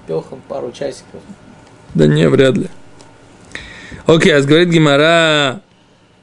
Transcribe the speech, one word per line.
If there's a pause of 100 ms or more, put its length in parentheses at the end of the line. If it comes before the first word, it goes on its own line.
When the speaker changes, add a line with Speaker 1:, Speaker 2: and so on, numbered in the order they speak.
Speaker 1:
пёхом
пару
часиков. (720)
Speaker 2:
Да
не,
вряд
ли. (1400)
Окей,
а
говорит
Гемара, (600)